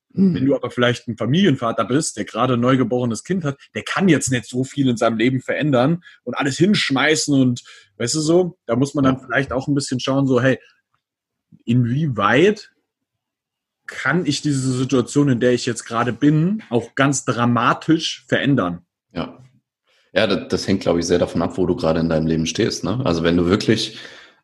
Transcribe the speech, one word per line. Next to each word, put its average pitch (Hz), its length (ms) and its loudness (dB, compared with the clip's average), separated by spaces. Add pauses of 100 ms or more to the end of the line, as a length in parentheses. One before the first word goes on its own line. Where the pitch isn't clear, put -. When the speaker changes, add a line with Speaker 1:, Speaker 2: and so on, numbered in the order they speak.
(120)
Speaker 1:
Mhm. 190 220 2
Speaker 2:
Wenn - 140 0
du 139 80 2
aber - 160 -6
vielleicht 120 360 -2
ein 113 80 -6
Familienvater 120 680 0
bist, 139 320 -2
der 101 80 -6
gerade 123 300 -2
ein 117 40 0
neugeborenes 123 640 0
Kind 180 200 -4
hat, 143 140 -4 (180)
der 104 80 -8
kann 185 260 0
jetzt 131 220 2
nicht 123 140 -2
so 123 180 -4
viel 131 260 -2
in 117 80 0
seinem 117 220 0
Leben 127 220 2
verändern 135 600 0 (220)
und 123 100 -8
alles 135 240 -2
hinschmeißen 151 840 2
und, 123 220 2 (360)
weißt 120 180 -4
du 156 40 -2
so, 175 460 2
da 117 100 0
muss 139 200 0
man 143 80 0
dann 131 140 2
Speaker 1:
Ja. - 60 -16
Speaker 2:
vielleicht 131 300 -2
auch 135 140 -4
ein 143 80 0
bisschen 135 240 -4
schauen, 139 260 0
so, 127 160 2
hey, 131 160 2 (1080)
inwieweit 123 1040 2 (1160)
kann 151 380 -2
ich 139 160 -2
diese 135 300 -2
Situation, 131 580 0
in 120 100 2
der 123 140 4
ich 120 120 -2
jetzt 120 200 -6
gerade 117 280 -2
bin, 156 560 2
auch 117 260 -2
ganz 139 300 2
dramatisch 123 1000 0
verändern? 98 580 0 (280)
Speaker 1:
Ja. - 300 -10 (680)
Ja, 101 120 2
das, 95 220 -2
das - 200 -4
hängt, 98 140 0
glaub 85 160 0
ich, 85 80 -2
sehr 87 140 2
davon 87 240 -2
ab, 85 140 -6
wo 90 100 0
du 87 80 0
gerade 82 240 0
in 82 100 0
deinem 80 160 0
Leben 80 220 0
stehst, - 360 -2
ne? 107 200 -4
Also 85 200 0
wenn 85 140 2
du 87 80 2
wirklich, 107 520 0 (460)